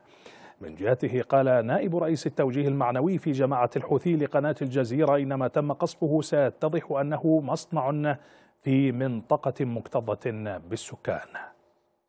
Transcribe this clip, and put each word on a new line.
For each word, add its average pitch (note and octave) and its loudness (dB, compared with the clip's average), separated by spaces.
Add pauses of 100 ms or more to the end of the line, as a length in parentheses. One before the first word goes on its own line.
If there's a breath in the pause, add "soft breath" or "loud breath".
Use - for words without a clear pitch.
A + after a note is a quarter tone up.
(600 loud breath)
من D#2 -14
جهته B2 0
قال B2+ 4
نائب E3+ 0
رئيس E3 -2
التوجيه C#3 0
المعنوي C3+ 0
في D#3 -2
جماعة C3 2
الحوثي D3+ 0
لقناة D3 0
الجزيرة C3+ 2
إن C#3 -2
ما C3 -2
تم D3 0
قصفه D#3 0
سيتضح D3+ 0
أنه D3+ 2
مصنع D3 -2 (440 loud breath)
في C3+ 2
منطقة B2+ -2
مكتظة A#2 -4 (380)
بالسكان. - -6 (800)